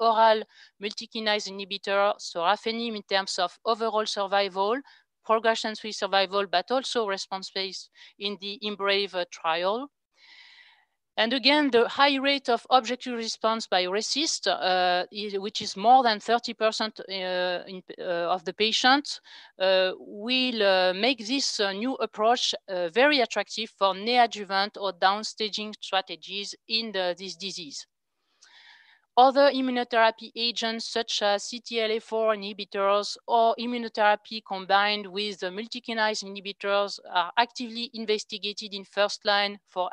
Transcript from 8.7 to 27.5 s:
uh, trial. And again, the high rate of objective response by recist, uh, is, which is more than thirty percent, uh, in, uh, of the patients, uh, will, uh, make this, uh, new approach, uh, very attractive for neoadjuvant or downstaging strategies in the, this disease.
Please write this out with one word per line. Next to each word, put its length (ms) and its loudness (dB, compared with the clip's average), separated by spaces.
uh, 160 -2
trial. 580 -2
And 160 0
again, 380 2
the 180 4
high 280 2
rate 320 0
of 220 0
objective 460 2
response 520 -4
by 160 2
recist, 640 -2
uh, 640 2
is, 260 -6
which 240 -6
is 140 -8
more 260 8
than 160 2
thirty 360 -2
percent, 440 -2
uh, 680 -4
in, 160 -14
uh, 340 -2
of 100 -4
the 80 -4
patients, 680 2
uh, 360 4
will, 640 -2
uh, 320 4
make 320 0
this, 360 -2
uh, 100 0
new 300 -4
approach, 520 2
uh, 200 -2
very 320 4
attractive 580 -2
for 160 4
neoadjuvant 840 2
or 160 -4
downstaging 880 0
strategies 720 -6
in 240 -4
the, 260 -2
this 200 -12
disease. 500 -12